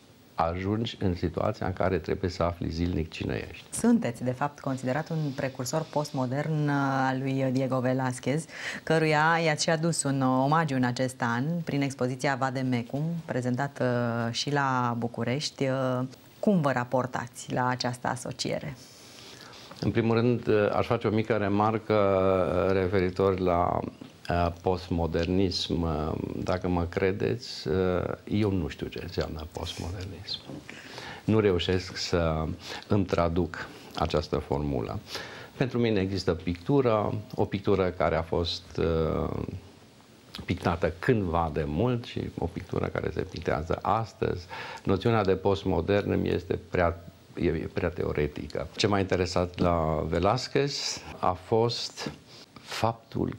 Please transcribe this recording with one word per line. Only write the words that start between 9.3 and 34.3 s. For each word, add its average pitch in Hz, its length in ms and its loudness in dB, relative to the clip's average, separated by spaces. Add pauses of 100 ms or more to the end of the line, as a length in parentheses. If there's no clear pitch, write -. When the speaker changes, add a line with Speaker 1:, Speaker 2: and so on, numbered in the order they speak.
Speaker 2:
i-ați 151 180 2
și - 80 2
adus 165 320 2
un, 139 180 0
uh, 131 240 4
omagiu 151 300 4
în 127 100 4
acest 123 380 0
an, 120 220 0 (200)
prin 143 180 0
expoziția 131 560 -2
Vademecum, 131 640 -2 (220)
prezentată, 127 600 -2 (420)
uh, 120 80 -4
și - 180 -2
la 131 460 2
București. 120 680 -2
Uh, 131 360 0 (380)
cum 202 220 4
vă 143 120 2
raportați 123 800 -2
la 127 160 2
această 123 400 -2
asociere? - 680 -6 (1040)
Speaker 1:
În - 100 0
primul 113 240 4
rând, 117 320 4
uh, 104 260 4
aș 98 140 2
face 117 200 0
o 107 40 2
mică 107 240 2
remarcă, 107 600 2
uh, 95 800 4
referitor 95 680 2
la, 87 420 2 (500)
uh, 87 300 2
postmodernism. 87 1200 0
Uh, 78 300 0 (240)
dacă 92 320 -2
mă 87 160 2
credeți, 101 840 -2
uh, - 60 2 (560)
eu 104 200 2
nu 90 180 0
știu - 180 -6
ce - 160 -8
înseamnă 78 500 -6
postmodernism. 87 880 -8 (840)
Nu 110 160 4
reușesc 92 560 2
să 80 480 2 (420)
îmi 101 180 2
traduc 85 600 0 (280)
această 78 440 0